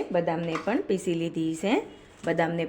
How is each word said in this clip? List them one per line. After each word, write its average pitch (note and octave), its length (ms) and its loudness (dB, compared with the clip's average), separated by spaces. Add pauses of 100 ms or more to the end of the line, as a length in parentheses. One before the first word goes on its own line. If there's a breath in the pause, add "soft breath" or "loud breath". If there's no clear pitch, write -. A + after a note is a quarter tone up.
(140)
બદામને E3+ 400 0 (100)
પણ B3 240 2
પીસી F#3 340 0
લીધી E3 400 0
છે. G3+ 100 2 (540 loud breath)
બદામને E3 420 2